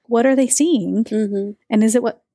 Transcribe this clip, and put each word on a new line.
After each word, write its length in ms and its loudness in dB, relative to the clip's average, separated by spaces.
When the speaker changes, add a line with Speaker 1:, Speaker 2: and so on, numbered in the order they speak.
Speaker 1:
What 200 0
are 80 4
they 140 2
seeing? 560 0
Speaker 2:
Mm-hmm. 480 -4
Speaker 1:
And 160 2
is 100 2
it 80 2
what 220 -6